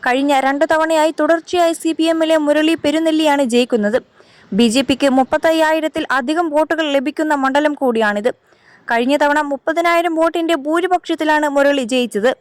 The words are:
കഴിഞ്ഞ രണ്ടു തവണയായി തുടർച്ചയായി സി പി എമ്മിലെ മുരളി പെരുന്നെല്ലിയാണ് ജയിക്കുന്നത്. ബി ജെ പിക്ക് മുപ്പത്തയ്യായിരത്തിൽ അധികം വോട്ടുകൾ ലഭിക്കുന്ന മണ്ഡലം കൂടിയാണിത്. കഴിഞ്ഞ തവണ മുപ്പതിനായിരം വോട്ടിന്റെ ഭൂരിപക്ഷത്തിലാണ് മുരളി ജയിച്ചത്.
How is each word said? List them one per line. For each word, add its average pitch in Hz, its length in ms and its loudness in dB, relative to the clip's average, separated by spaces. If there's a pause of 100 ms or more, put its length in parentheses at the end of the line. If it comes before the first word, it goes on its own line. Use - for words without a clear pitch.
കഴിഞ്ഞ 269 260 0 (140)
രണ്ടു 285 260 0
തവണയായി 320 480 2
തുടർച്ചയായി 330 600 0
സി 320 160 -2
പി 320 160 0
എമ്മിലെ 320 320 2
മുരളി 311 380 2
പെരുന്നെല്ലിയാണ് 311 640 0 (100)
ജയിക്കുന്നത്. 240 440 0 (600)
ബി 233 160 6
ജെ 269 140 2
പിക്ക് 277 200 2 (100)
മുപ്പത്തയ്യായിരത്തിൽ 311 840 0 (140)
അധികം 311 360 -2
വോട്ടുകൾ 311 320 0 (100)
ലഭിക്കുന്ന 302 460 -2
മണ്ഡലം 285 380 0
കൂടിയാണിത്. 220 500 0 (600)
കഴിഞ്ഞ 247 300 0
തവണ 294 160 2 (140)
മുപ്പതിനായിരം 339 680 -2
വോട്ടിന്റെ 330 340 0 (120)
ഭൂരിപക്ഷത്തിലാണ് 320 800 -2 (100)
മുരളി 277 360 2
ജയിച്ചത്. 240 380 0 (100)